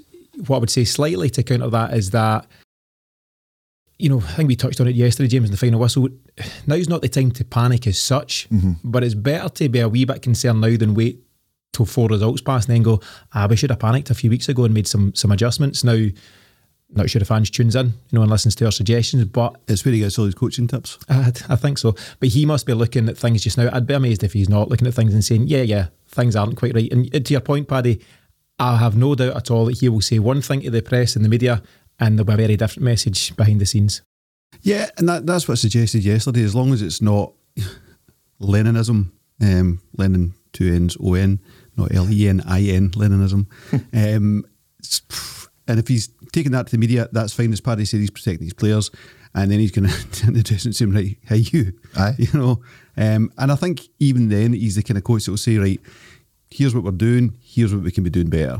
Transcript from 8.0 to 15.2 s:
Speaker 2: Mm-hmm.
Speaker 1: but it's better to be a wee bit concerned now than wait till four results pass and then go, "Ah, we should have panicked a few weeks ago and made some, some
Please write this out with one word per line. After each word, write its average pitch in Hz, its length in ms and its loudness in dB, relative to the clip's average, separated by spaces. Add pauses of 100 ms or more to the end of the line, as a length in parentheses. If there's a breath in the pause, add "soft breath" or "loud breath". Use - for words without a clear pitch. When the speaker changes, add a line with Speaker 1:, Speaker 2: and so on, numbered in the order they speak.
Speaker 2:
Mm-hmm. 95 220 2 (100)
Speaker 1:
but 120 200 -2
it's 117 120 -2
better 143 340 -4
to 147 200 -2
be 120 100 0
a 117 100 2
wee 123 160 2
bit - 160 -6
concerned 117 400 0
now 113 160 2
than 107 160 2
wait 113 280 0 (500)
till - 160 0
four 117 200 0
results 110 340 0
pass 127 240 -2
and 120 100 2
then 117 80 4
go, 110 180 2 (320 loud breath)
"Ah, 104 160 0
we 117 60 4
should 135 140 0
have 120 100 -2
panicked 123 320 -2
a 113 40 2
few 117 140 -2
weeks 120 200 -2
ago 123 160 0
and 110 80 2
made 107 140 0
some, 101 280 0
some 101 160 0